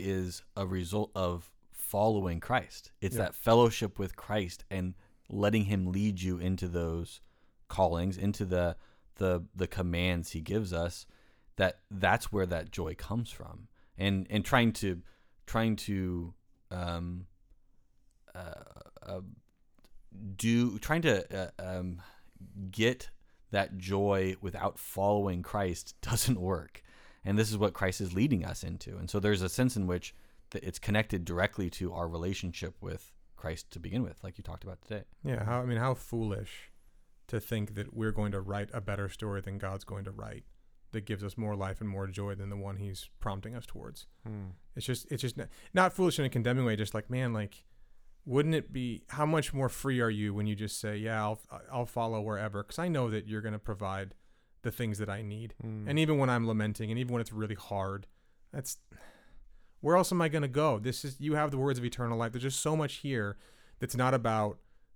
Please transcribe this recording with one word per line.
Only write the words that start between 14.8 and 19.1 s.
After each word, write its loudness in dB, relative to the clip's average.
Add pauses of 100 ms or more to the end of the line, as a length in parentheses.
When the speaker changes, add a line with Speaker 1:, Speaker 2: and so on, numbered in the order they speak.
Speaker 1:
trying 2
to, -2 (380)
um, -4 (1080)
uh, -12 (520)
uh, -6 (1160)